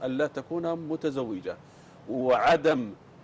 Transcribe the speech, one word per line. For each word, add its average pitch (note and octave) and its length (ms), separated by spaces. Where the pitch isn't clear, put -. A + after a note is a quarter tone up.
ألا C3 220
تكون E3 640
متزوجة. C3 680
وعدم، B2+ 840